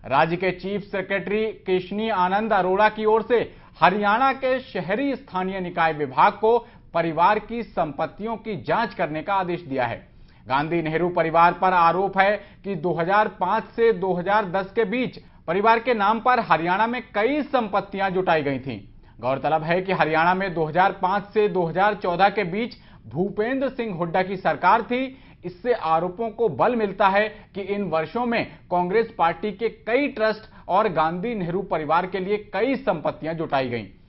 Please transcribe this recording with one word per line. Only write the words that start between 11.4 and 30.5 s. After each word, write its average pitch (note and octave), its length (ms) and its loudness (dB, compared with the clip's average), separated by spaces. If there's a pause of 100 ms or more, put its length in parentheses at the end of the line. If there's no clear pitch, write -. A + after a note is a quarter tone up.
पर F#3 200 2
आरोप F3+ 440 2
है G3 180 4 (280)
कि G3 140 -6
दो D#3+ 160 -2
हज़ार F#3+ 340 2 (120)
पाँच G#3 260 0
से A3+ 280 2
दो F#3 200 -2
हज़ार G3 380 0
दस F#3+ 220 -4
के A3+ 120 2
बीच A3+ 320 -4 (300)
परिवार G#3 320 4
के A#3+ 140 -2
नाम G#3+ 260 2
पर B3 220 2
हरियाणा F3 460 2
में A#3+ 140 -4 (140)
कई C4 280 2
संपत्तियां G3 680 -2
जुटाई F3 300 2
गई C3+ 160 -2
थीं। A#2+ 200 -8 (420)
गौरतलब C#3 420 0
है E3+ 180 0
कि F#3 120 -2
हरियाणा D#3+ 400 2
में F#3+ 200 -2
दो D#3+ 120 0
हज़ार F3+ 260 2 (100)
पाँच G3 240 0
से G#3 240 2
दो F3 160 0
हज़ार F#3+ 300 2
चौदह F#3+ 340 2
के G#3 160 -2
बीच A3 320 -6 (300)
भूपेंद्र G#3 600 -2
सिंह A#3 260 -6
हुड्डा F3 280 -2
की F#3 140 -4
सरकार F#3+ 460 2
थी। B3 220 -2 (400)
इससे A#3 280 -4
आरोपों F3 580 -2
को A3 200 0
बल F3+ 240 2
मिलता G#3 340 0
है G#3 180 2 (280)
कि G3+ 80 -6
इन G3+ 260 -4
वर्षों D#3+ 360 -2
में A3+ 200 -2 (260)
कांग्रेस F3+ 460 0
पार्टी E3+ 360 0
के A3 160 -4
कई B3+ 400 -2
ट्रस्ट G#3+ 400 -2 (200)